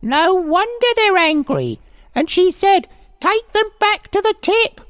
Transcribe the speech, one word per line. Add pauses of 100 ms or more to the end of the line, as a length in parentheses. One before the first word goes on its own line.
No
wonder
they're
angry. (360)
And
she
said, (320)
Take
them (100)
back
to
the
tip.